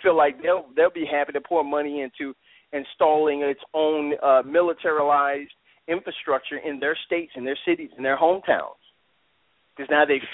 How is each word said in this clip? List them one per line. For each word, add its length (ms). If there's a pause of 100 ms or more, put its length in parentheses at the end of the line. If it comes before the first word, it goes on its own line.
feel 140
like 260
they'll, 240 (100)
they'll 140
be 200
happy 220
to 80
pour 240
money 380
into 320 (380)
installing 720
its 180 (120)
own, 400 (100)
uh, 220
militarized 1080 (360)
infrastructure 680
in 200
their 180 (100)
states, 300
in 80
their 220
cities, 300
in 60
their 160
hometowns. 580 (1000)
'Cause 120
now 160
they 160 (140)